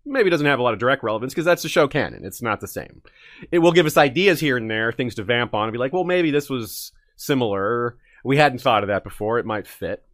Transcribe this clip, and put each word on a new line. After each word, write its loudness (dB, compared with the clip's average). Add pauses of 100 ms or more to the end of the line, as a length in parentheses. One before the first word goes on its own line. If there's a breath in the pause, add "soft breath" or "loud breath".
maybe 0
doesn't 2
have 2
a 0
lot 2
of -6
direct 0
relevance -4
'cause -4
that's 2
the -8
show 4
canon. -4
It's -14
not -2
the -10
same. -14 (500 loud breath)
It 2
will 6
give 6
us -2
ideas 4
here 0
and -6
there, 0
things -6
to -8
vamp 0
on 0
and -4
be -4
like, -2
"Well, 0
maybe 2
this 0
was -8 (240)
similar. -2 (260 soft breath)
We 0
hadn't 4
thought 2
of -4
that 0
before. -4
It -4
might -6
fit." -10 (100)